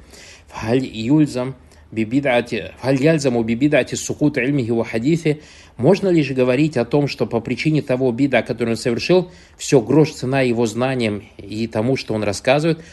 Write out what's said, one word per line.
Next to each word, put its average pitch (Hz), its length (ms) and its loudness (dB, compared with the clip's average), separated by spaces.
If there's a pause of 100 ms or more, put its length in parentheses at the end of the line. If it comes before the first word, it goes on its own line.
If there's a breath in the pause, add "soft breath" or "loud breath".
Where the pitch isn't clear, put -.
(500 loud breath)
"Фхаль 120 360 -2
юльзам 127 680 0 (360 soft breath)
би 113 120 -2
бид'ати, 120 760 -2
фхаль 131 240 0
яльзаму 139 420 2
би 113 120 -2
бид'ати 135 400 2
сукут 143 420 -2
ильмихи 131 320 -2
ва 113 160 0
хадисе", 151 540 0 (380 loud breath)
можно 180 300 2
ли 170 160 4
же 131 100 -4
говорить 131 440 2
о 117 80 0
том, 147 220 0
что - 180 -4
по 113 160 -4
причине 139 400 -2
того 131 300 0
бида, 127 320 2
который 117 260 -4
он 113 80 -2
совершил, 165 540 0 (260 loud breath)
все, 139 240 4
грош 143 300 4
цена 135 300 -2
его 120 260 0
знаниям 113 560 -2 (140)
и 107 300 -6
тому, 120 300 0
что - 160 -6
он 107 100 -2
рассказывает, 147 560 0 (120)